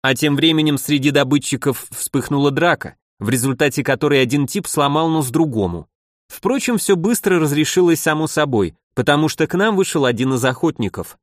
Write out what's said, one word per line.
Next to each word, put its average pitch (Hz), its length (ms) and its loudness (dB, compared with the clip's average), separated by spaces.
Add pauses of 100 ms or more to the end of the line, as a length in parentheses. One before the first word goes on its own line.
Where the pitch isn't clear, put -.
А 131 120 0
тем 143 220 0
временем 156 420 2
среди 147 320 0
добытчиков 139 800 0
вспыхнула 143 600 -2
драка, 156 460 0 (220)
в 104 100 -4
результате 131 540 0
которой 143 380 2
один 131 260 2
тип 202 200 -6
сломал 151 420 0
нос 156 220 -2
другому. 110 580 -2 (400)
Впрочем, 247 500 -2
все 196 180 2
быстро 190 420 0
разрешилось 156 600 2
само 156 260 0
собой, 123 480 0 (200)
потому 147 340 2
что - 180 -2
к - 80 -4
нам 202 220 2
вышел 170 280 0
один 127 300 0
из 120 100 -2
охотников. 120 800 -4